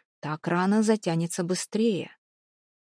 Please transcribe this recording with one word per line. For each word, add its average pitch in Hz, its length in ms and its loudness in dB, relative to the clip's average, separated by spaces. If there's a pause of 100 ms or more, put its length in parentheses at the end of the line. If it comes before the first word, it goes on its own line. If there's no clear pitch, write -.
(200)
Так 151 280 -6
рана 185 340 4
затянется 180 640 0
быстрее». 196 640 -2 (760)